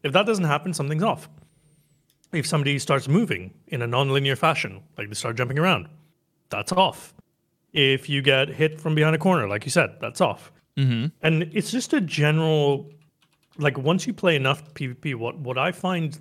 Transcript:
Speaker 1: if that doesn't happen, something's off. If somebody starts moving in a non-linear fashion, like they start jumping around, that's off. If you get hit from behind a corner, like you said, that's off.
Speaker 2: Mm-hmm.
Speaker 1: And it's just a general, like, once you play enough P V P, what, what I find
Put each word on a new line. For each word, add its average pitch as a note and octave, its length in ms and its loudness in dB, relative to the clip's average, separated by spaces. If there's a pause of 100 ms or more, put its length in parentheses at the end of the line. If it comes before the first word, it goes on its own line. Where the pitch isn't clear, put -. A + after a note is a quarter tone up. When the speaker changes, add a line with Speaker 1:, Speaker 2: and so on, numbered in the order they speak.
Speaker 1:
if C#3+ 80 -2
that F#3+ 140 4
doesn't G3+ 200 0
happen, D3+ 280 0
something's D#3 300 -2
off. - 260 -4 (1040)
If D#3 140 -2
somebody C#3+ 320 0
starts C3+ 280 0
moving C3+ 460 0 (140)
in B2+ 140 -6
a A#2+ 60 -4
non-linear C3+ 480 2
fashion, B2 460 -2 (160)
like G#2+ 120 -10
they G#2+ 60 -12
start A#2 200 -6
jumping B2+ 240 -2
around, D#3 280 2 (600)
that's - 220 -6
off. F3+ 420 0 (600)
If C3+ 360 2
you C#3 120 0
get C3+ 280 4
hit D#3 320 -2
from D#3 140 0
behind D#3 200 4
a D3+ 40 0
corner, D#3+ 280 2
like G#2 180 -2
you C3+ 60 -6
said, - 300 2
that's A#2 200 -4
off. A#2+ 300 -2 (260)
Speaker 2:
Mm-hmm. B2+ 300 2 (140)
Speaker 1:
And D#3+ 220 2 (100)
it's F#3+ 180 -2
just B3 220 -4
a D4 80 4
general, D3+ 880 2 (680)
like, C#3+ 200 0
once D#3+ 300 0
you A#3 60 -4
play E3+ 220 2
enough C3+ 380 -2
P C#3 140 -8
V B2 60 -8
P, C#3 200 -6
what, A#2 260 -6
what B2+ 180 -6
I D3+ 140 0
find F3 500 -4